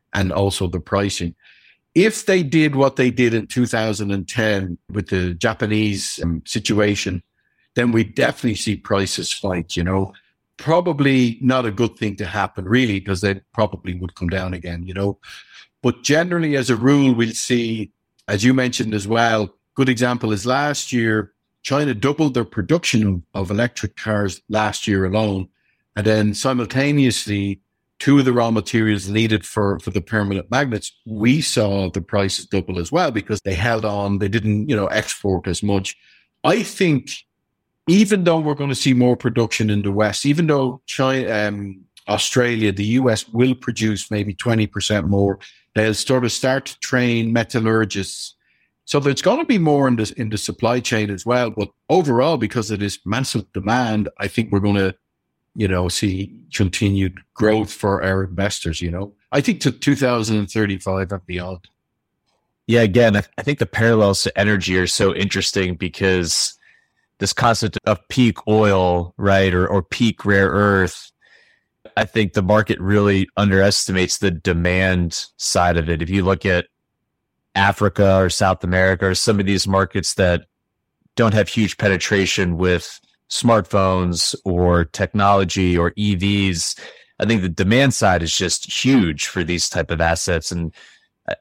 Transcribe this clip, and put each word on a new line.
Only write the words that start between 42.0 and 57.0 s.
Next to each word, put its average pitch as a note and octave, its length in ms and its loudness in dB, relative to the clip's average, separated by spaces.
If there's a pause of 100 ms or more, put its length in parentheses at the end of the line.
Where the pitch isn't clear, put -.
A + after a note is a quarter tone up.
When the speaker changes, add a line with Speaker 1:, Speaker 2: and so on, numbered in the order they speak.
Speaker 1:
Australia, A2 640 0
the G2 120 -4
U B2 260 2
S G#2+ 180 -2
will B2 260 2
produce A2 560 -4
maybe G#2 240 -2
twenty A2 320 0
percent G2+ 420 -2
more, G2 300 2 (360)
they'll A2 200 2
sort B2+ 300 0
of A2+ 80 -2
start C3 340 -2
to - 140 -16
train A#2 520 0
metallurgists. A2 1000 -2 (500)
So - 160 -2
there's C3+ 220 0
gonna C4+ 220 2
be A#3 140 2
more D3 300 2
in B2 80 2
the, A2 200 -4
in A2 140 -6
the G#2+ 80 -4
supply A#2 420 -2
chain G#2+ 300 -2
as F#2+ 160 -8
well. A#2+ 240 0
But G#2 200 -6 (200)
overall, D3 460 2
because A2+ 340 -4
of G#2 80 -2
this G2+ 260 -4
massive A2 480 -4
demand, G#2+ 560 -2 (100)
I G2 100 -4
think A2 220 -4
we're G2+ 100 2
gonna, G2 340 2 (600)
you G#2 140 -2
know, F2+ 200 0
see F#2+ 520 -4 (140)
continued G2 640 0 (160)